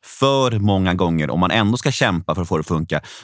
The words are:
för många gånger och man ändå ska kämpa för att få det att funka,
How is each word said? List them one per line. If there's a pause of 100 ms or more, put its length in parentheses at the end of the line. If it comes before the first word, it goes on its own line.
för
många
gånger
och
man
ändå
ska
kämpa
för
att
få
det
att
funka, (240)